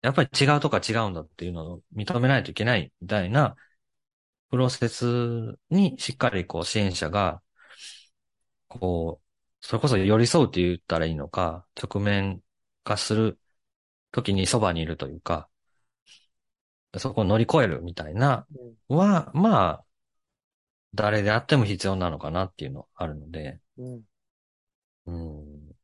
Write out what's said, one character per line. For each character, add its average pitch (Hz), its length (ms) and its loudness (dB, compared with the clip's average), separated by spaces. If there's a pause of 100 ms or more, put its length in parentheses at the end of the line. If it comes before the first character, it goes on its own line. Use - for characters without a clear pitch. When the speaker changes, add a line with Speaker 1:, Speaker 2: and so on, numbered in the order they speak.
Speaker 1:
や 127 80 2
っ 135 40 -2
ぱ 170 100 4
り - 140 -6
違 139 60 4 (120)
う 143 40 2
と 143 100 0
か 104 160 2
違 113 60 -2 (140)
う 98 40 -2
ん 90 40 -8
だ 80 80 -8
っ 76 60 -16
て - 160 -14
い 90 40 -6
う 87 40 -6
の 85 220 -8
を 85 80 -18 (140)
認 107 240 -4
め 127 80 4
な 135 100 4
い 104 60 -2
と - 60 -10
い - 40 -12
け 104 100 -4
な 120 120 2
い 80 240 -4
み 87 80 -14
た 104 160 0
い 92 60 -4
な 131 260 2 (960)
プ 123 80 0
ロ 127 100 4
セ 120 200 -2
ス 117 720 -4 (120)
に 185 280 2
し - 140 -8
っ - 40 -12
か 123 140 2
り 90 160 -2
こ 82 140 -6
う 87 40 -4
支 - 140 -2
援 98 160 2
者 78 160 -4
が、 90 320 0 (1300)
こ 85 540 -4
う、 - 440 -20
そ - 100 -4
れ 113 40 0
こ 151 80 2
そ 123 80 4
寄 98 220 4
り 117 80 6
添 117 180 6
う 107 40 0
っ - 20 -4
て 90 120 0
言 90 140 2
っ - 20 -14
た - 200 -2
ら 80 80 0
い 82 60 -2
い - 40 -2
の 71 120 -8
か、 87 380 -4 (160)
直 - 200 -4
面 98 380 0 (440)
化 107 120 -2
す - 180 -2
る 107 260 0 (720)
時 - 220 0
に 95 120 2
そ 120 140 2
ば 95 120 2
に 82 100 -2
い 80 40 -4
る 80 100 -6
と 69 120 -8
い 78 80 -12
う 85 40 -16
か、 78 280 -4 (1500)
そ - 140 -4
こ 113 100 0
を - 20 4
乗 101 140 4
り 117 60 4
越 160 140 2
え 123 80 4
る 78 160 -4
み 85 120 -10
た 78 140 -10
い 78 60 -10
な 127 320 2 (420)
は、 180 460 2
Speaker 2:
う 143 40 0
ん。 175 40 4
Speaker 1:
ま 143 280 6
あ、 - 140 -8 (1120)
誰 107 280 2
で 104 100 4
あ 110 60 4
っ - 80 -4
て 156 100 4
も 120 80 6
必 98 220 -2
要 95 100 0
な 90 140 0
の 76 80 -8
か 71 120 -8
な 90 140 0
っ 92 100 -10
て - 100 -12
い 69 40 -10
う - 20 -10
の 69 240 -14
あ 87 120 -6
る 76 100 -8
の 76 140 -16
で、 76 280 -12 (200)
Speaker 2:
う 123 100 -12
ん。 123 140 -14 (1040)
Speaker 1:
う 87 60 -10
ん。 76 560 -12 (160)